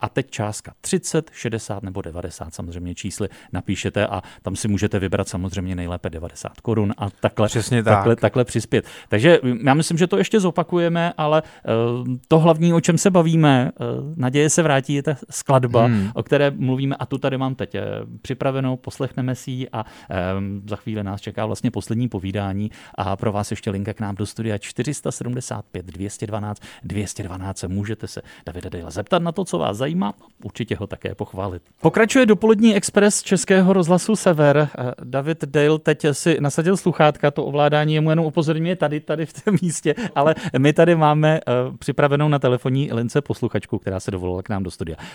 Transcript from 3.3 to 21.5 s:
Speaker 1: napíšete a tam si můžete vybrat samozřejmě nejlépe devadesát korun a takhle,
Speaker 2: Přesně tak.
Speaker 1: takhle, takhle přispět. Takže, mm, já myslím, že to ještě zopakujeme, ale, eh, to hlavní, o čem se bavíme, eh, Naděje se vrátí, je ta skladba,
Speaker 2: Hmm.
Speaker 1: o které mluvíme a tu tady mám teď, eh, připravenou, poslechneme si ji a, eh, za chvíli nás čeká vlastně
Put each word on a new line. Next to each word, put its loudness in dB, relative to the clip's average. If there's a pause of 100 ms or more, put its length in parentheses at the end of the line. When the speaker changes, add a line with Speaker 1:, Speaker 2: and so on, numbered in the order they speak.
Speaker 1:
napíšete -2
a -6 (200)
tam -6
si -6
můžete 0
vybrat -2
samozřejmě -6
nejlépe -6
devadesát -14
korun 0
a -4
takhle, 0
Speaker 2:
Přesně 0
tak. 6
Speaker 1:
takhle, 4
takhle 2
přispět. -2 (240)
Takže, 6
mm, 0
já 4
myslím, 0
že 2
to 0
ještě 2
zopakujeme, 0
ale, 2
eh, -12 (580)
to 6
hlavní, 6
o 4
čem 4
se 4
bavíme, 4
eh, -10 (320)
Naděje 2
se 2
vrátí, 2
je 0
ta -2 (140)
skladba, 2
Speaker 2:
Hmm. 2
Speaker 1:
o -4
které 2
mluvíme -2
a -8
tu -6
tady -2
mám -4
teď, -8
eh, -4 (380)
připravenou, -2
poslechneme -6
si -10
ji -6
a, -8 (240)
eh, -6 (540)
za -8
chvíli -6
nás -8
čeká -6
vlastně -4